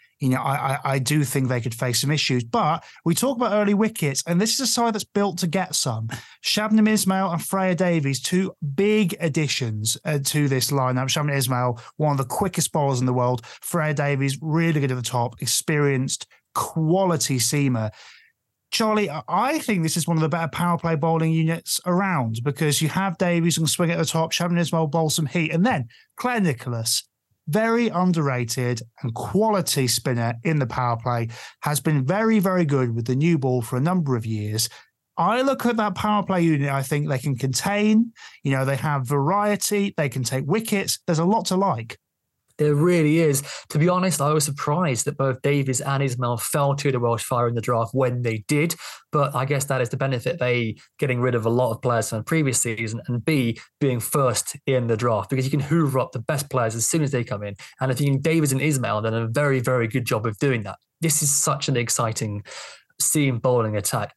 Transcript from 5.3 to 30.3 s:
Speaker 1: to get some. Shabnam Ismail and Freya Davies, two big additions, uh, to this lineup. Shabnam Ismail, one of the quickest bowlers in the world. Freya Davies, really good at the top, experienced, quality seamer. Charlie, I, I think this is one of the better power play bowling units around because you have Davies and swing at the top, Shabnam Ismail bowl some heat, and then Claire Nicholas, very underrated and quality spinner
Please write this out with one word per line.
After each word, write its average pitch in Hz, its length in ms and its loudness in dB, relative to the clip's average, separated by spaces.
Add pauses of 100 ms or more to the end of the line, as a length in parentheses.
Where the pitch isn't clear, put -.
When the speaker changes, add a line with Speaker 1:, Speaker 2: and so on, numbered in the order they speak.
Speaker 1:
to 185 80 -2
get 180 280 -2
some. 113 340 -2 (360)
Shabnam 214 420 2
Ismail 190 440 2
and 165 120 -2
Freya 185 320 0
Davies, 160 460 2
two 185 340 0 (200)
big 208 460 4
additions, 127 840 -2
uh, 151 180 0
to 147 240 0
this 131 240 0
lineup. 131 360 0
Shabnam 147 280 0
Ismail, 123 460 0 (160)
one 151 160 2
of 139 60 0
the 135 60 0
quickest - 460 -2
bowlers 139 300 0
in 127 60 0
the 127 80 2
world. 123 320 0 (160)
Freya 151 320 -2
Davies, 139 480 0
really 160 360 2
good 139 120 0
at 127 80 -2
the 123 40 -4
top, 120 380 -4
experienced, 139 840 -2 (280)
quality 160 840 0
seamer. 123 520 0 (840)
Charlie, 214 360 0
I, 147 180 -8
I 247 340 0
think 190 220 0
this 160 140 0
is 165 100 -2
one 170 120 2
of - 20 2
the 156 80 2
better 165 200 -2
power 175 280 0
play 165 200 -2
bowling 160 360 2
units 160 540 0
around 170 560 0
because 147 400 0
you 156 80 0
have 190 260 -2
Davies 170 400 2
and 160 140 0
swing 170 200 0
at 170 60 0
the 170 80 0
top, 165 300 -2
Shabnam 175 240 0
Ismail 165 300 0
bowl 160 200 0
some 156 160 0
heat, 156 260 0
and 165 140 2
then 165 240 0 (280)
Claire 240 240 -2
Nicholas, 117 640 -2 (440)
very 226 400 2
underrated 135 920 0 (220)
and 117 120 -4
quality 190 720 0
spinner 117 460 -2 (100)